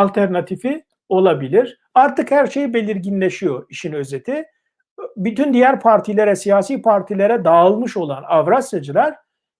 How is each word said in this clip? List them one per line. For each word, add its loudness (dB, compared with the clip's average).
alternatifi -2
olabilir. 0
Artık 2
her 2
şey -4
belirginleşiyor -4
işin -12
özeti. -8
Bütün -2
diğer 4
partilere, 2
siyasi 0
partilere 0
dağılmış 2
olan -6
Avrasyacılar 0